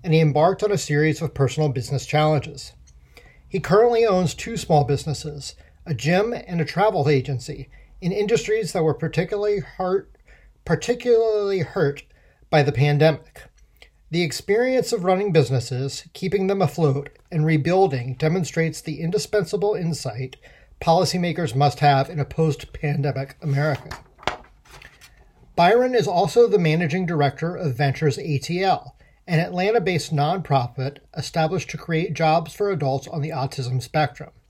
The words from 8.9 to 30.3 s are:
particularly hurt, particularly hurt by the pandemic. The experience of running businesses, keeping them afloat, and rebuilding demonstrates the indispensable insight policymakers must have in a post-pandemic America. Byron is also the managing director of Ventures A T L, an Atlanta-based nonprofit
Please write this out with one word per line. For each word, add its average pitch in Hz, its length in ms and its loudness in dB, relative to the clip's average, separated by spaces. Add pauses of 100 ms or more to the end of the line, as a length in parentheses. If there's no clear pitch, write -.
particularly 202 640 -2
hurt, - 580 -4 (480)
particularly 220 920 0
hurt 143 460 -2 (440)
by 151 140 4
the 135 80 2
pandemic. 147 720 2 (640)
The 165 140 0
experience 233 720 0
of 214 100 -2
running 185 300 2
businesses, 131 800 0
keeping 190 340 -2
them 196 160 0
afloat, 143 460 0 (240)
and 156 120 0
rebuilding 156 720 2
demonstrates 160 640 -2
the 156 200 -10
indispensable 202 720 -2
insight 135 640 -6 (440)
policymakers 170 760 0
must 143 240 2
have 139 280 4
in - 120 -6
a 139 40 0
post-pandemic 143 1160 -4
America. 143 560 -2 (1600)
Byron 240 400 6
is 208 100 2
also 196 400 6
the 202 100 4
managing 170 480 2
director 160 520 0
of 147 180 -4
Ventures 139 420 0
A 147 220 -4
T 175 240 -4
L, - 340 -2 (300)
an 165 120 2
Atlanta-based 180 760 0
nonprofit 143 840 0 (180)